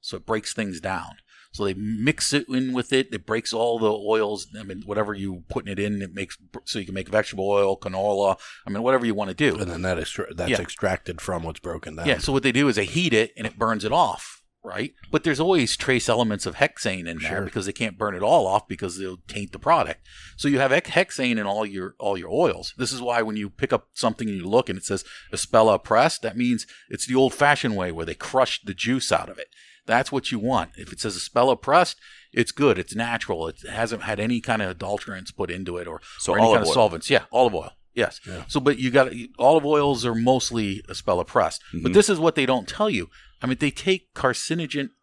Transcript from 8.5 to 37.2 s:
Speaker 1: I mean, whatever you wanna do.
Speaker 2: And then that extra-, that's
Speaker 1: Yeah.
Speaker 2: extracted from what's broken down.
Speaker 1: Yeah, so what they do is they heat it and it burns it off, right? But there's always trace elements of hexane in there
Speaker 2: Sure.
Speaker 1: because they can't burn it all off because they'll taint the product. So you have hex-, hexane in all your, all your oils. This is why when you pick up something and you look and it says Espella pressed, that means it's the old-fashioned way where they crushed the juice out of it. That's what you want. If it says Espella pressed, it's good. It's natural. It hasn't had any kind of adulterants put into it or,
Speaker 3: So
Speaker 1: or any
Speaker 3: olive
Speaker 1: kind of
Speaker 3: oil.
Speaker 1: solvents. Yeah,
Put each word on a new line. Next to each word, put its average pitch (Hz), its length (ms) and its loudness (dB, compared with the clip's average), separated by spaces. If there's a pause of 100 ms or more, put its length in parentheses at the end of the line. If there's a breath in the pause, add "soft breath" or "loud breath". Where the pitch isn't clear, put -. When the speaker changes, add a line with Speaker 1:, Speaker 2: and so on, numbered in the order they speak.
Speaker 1:
I 98 40 -10
mean, 101 120 -6
whatever 123 240 2
you 107 80 0
wanna 98 200 -6
do. 131 240 2
Speaker 2:
And 92 120 -4
then 85 120 -6
that 92 160 0
extra-, - 360 -8
that's 87 160 -4
Speaker 1:
Yeah. 104 100 0
Speaker 2:
extracted 90 600 -4
from 87 220 -6
what's 80 180 -10
broken 78 360 -10
down. 85 100 -6
Speaker 1:
Yeah, - 120 0
so - 140 -2
what 135 100 2
they 127 100 2
do 139 160 4
is 110 80 2
they 104 80 0
heat 160 300 -2
it 110 220 4
and 110 100 -8
it 107 120 -10
burns 110 260 -2
it 107 80 -2
off, 143 500 0 (200)
right? 104 300 -8 (180)
But - 140 0
there's 147 160 0
always 170 360 2
trace - 320 0
elements 113 360 2
of 87 120 -6
hexane 95 520 -2
in 82 100 -8
there 78 180 -6
Speaker 2:
Sure. 95 100 -4
Speaker 1:
because 98 180 -6
they 98 80 -6
can't 104 260 -6
burn 104 160 -4
it 90 80 -4
all 120 240 4
off 98 220 0
because 92 300 -8
they'll 92 280 -8
taint 101 260 -10
the 82 60 -14
product. 135 480 0 (300 loud breath)
So - 120 -2
you 139 100 4
have 135 120 4
hex-, 143 200 2
hexane 127 480 0
in 104 80 -4
all 104 180 -2
your, 98 340 -10
all 101 200 -2
your 85 120 -10
oils. 107 460 0
This 127 160 -4
is 131 80 -8
why 120 220 0
when 107 160 -2
you 101 100 -6
pick - 240 -2
up - 220 -2
something 113 340 -2
and 101 80 -4
you 87 100 -6
look 113 220 2
and 95 100 -6
it - 60 -14
says 98 180 -2 (300 loud breath)
Espella 110 500 4
pressed, 127 400 2
that 107 140 -4
means 120 300 0 (240 loud breath)
it's - 160 -8
the 127 80 -4
old-fashioned 135 600 4
way 90 160 -2
where 82 160 -6
they 80 80 -8
crushed - 520 0
the 95 80 -6
juice 120 360 -2
out - 200 0
of - 80 -16
it. - 100 -12 (380 soft breath)
That's 120 260 2
what 135 180 -2
you 120 80 -4
want. 104 380 -2
If - 160 -16
it - 80 -14
says 101 160 -4
Espella 123 420 2
pressed, 170 380 4 (340 loud breath)
it's - 220 0
good. 135 260 4
It's 92 160 -8
natural. 107 540 -4
It 78 80 -10 (100)
hasn't 110 360 -4
had 104 180 -4
any 117 220 0
kind 113 180 0
of 92 160 -4
adulterants 98 580 -8
put 90 160 -6
into 87 280 -8
it 87 80 -8
or, 80 160 -12 (160 loud breath)
Speaker 3:
So - 160 0
Speaker 1:
or - 20 2
any 107 100 6
Speaker 3:
olive 110 100 8
Speaker 1:
kind 110 80 6
of 82 40 0
Speaker 3:
oil. 80 60 2
Speaker 1:
solvents. 98 340 2
Yeah, 139 240 4